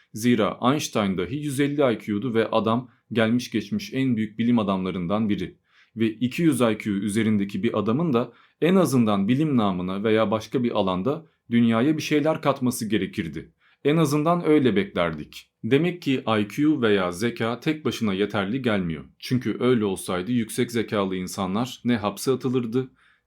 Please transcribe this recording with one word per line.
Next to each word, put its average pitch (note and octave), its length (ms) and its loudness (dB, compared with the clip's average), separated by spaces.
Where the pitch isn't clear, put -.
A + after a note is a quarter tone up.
Zira A2 460 2
Einstein A2 460 -2
dahi F#2 180 -4
yüz D3 240 -6
elli C#3+ 340 2
I G2+ 40 -4
Q'ydu A2 360 -4
ve A2 160 2
adam A2+ 400 0
gelmiş A#2 400 0
geçmiş G#2 420 -4
en C3 240 0
büyük G#2+ 220 -6
bilim A#2 200 4
adamlarından F#2+ 680 -2
biri. F2+ 280 -4
Ve A2 140 2
iki A#2+ 320 -4
yüz C#3+ 200 4
I A2 160 2
Q A2 140 -4
üzerindeki G2+ 720 0
bir A2 160 0
adamın B2+ 340 0
da A#2+ 180 0
en E3+ 140 4
azından A#2+ 520 2
bilim C#3 300 2
namına F#2+ 460 -2
veya A2 280 4
başka A2+ 320 -2
bir A#2+ 80 0
alanda G2+ 540 0
dünyaya A#2 460 4
bir D3 40 -6
şeyler D#3 400 0
katması B2+ 480 0
gerekirdi. F2 640 -4
En D3 140 2
azından D#3 480 2
öyle C#3+ 300 4
beklerdik. E2+ 760 -2
Demek D#3+ 380 2
ki C3 220 -2
I G#2 60 -2
Q D3 340 0
veya G2+ 300 2
zeka A#2 480 -4
tek D#3 260 -4
başına A2 280 -2
yeterli G2+ 480 -2
gelmiyor. F2+ 440 -2
Çünkü B2 400 -2
öyle A#2+ 260 2
olsaydı F#2+ 460 -4
yüksek A#2+ 400 -2
zekalı G2+ 440 -2
insanlar F#2+ 680 -4
ne A#2+ 120 2
hapse G2+ 340 -2
atılırdı B2+ 600 -2